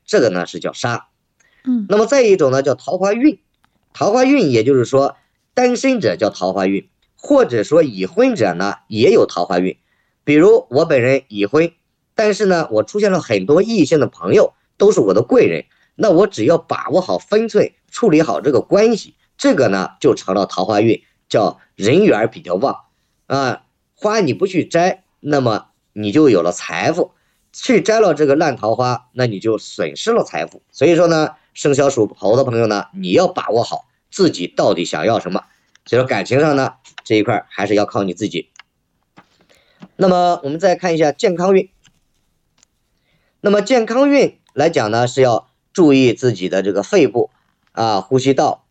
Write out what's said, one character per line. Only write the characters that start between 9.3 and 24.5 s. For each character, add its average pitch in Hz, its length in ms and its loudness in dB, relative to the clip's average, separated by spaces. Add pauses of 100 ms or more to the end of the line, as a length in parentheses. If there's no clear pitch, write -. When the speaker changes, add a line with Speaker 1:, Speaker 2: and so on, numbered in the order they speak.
Speaker 1:
花 90 140 -2
运。 92 180 -2 (480)
比 147 80 -2
如 190 380 4
我 147 160 2
本 139 160 2
人 135 260 0
已 101 160 -4
婚， 160 280 0 (420)
但 214 180 0
是 196 140 -2
呢， 175 240 0
我 107 120 0
出 208 180 -6
现 202 120 0
了 170 80 -2
很 98 240 -2
多 156 180 2
异 220 220 0
性 151 160 2
的 123 60 0
朋 92 260 -6
友， 208 220 2 (240)
都 208 140 4
是 175 80 0
我 98 140 2
的 107 80 2
贵 214 240 2
人， 82 180 -4 (300)
那 220 160 0
我 180 160 4
只 113 180 -6
要 165 140 2
把 - 320 -8
握 175 100 2
好 95 160 -4
分 220 320 -2
寸， 185 240 0 (180)
处 226 200 0
理 156 100 4
好 90 220 -2
这 139 100 0
个 110 80 2
关 220 360 2
系， - 180 -14 (240)
这 277 160 2
个 127 140 2
呢 95 320 -4
就 120 140 2
成 95 200 -6
了 98 100 0
桃 90 220 -6
花 104 160 0
运， 113 200 0 (280)
叫 107 280 0 (160)
人 139 300 2
缘 123 140 2
儿 110 100 -2
比 87 140 -12
较 87 120 -6
旺。 113 280 -4 (440)
啊， 135 360 -4 (320)
花 214 260 -4
你 135 140 -2
不 - 120 -4
去 151 200 -4